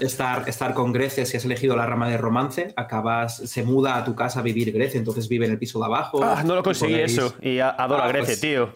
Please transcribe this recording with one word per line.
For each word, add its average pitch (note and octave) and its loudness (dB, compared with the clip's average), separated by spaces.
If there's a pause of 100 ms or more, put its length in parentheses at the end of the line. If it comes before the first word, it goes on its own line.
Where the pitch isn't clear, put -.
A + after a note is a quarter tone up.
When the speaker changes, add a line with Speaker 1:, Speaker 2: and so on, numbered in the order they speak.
Speaker 1:
Estar, B2+ -2
estar B2+ -4
con B2 0
Grecia, C3 0
si - -4
has A2+ -2
elegido B2 2
la A#2 0
rama A#2 0
de A#2 0
romance, C3 0
acabas, A#2 -2
se A#2+ -6
muda C3 2
a A#2+ -2
tu A#2 -2
casa B2 -2
a - -4
vivir A2+ 0
Grecia, C3 0
entonces A2+ -2
vive A#2 2
en A2 2
el G#2+ -2
piso A2+ -6
de A2+ 0
abajo. C#3 0
Speaker 2:
Ah, F#3+ 2
no E3+ 2
lo F#3 2
Speaker 1:
Y F3+ -2
Speaker 2:
conseguí D#3+ 2
Speaker 1:
podéis D#3 2
Speaker 2:
eso, B2 0
y B2+ 0
a-, C3 4
adoro C3 0
Speaker 1:
Ah, B2 2
Speaker 2:
a - 2
Grecia, C3 2
Speaker 1:
pues, G#2 0
Speaker 2:
tío, C3+ 0